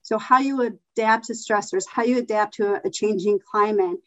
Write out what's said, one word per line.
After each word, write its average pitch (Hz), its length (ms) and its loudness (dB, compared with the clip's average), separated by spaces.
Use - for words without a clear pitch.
So 220 160 -4
how 254 200 4
you 269 240 0
adapt 226 640 -2
to 226 80 -8
stressors, 202 520 -2
how 233 180 -2
you 247 140 2
adapt 214 360 -2
to 202 220 0
a, - 100 -6
a 185 40 -2
changing 208 480 0
climate. 349 560 0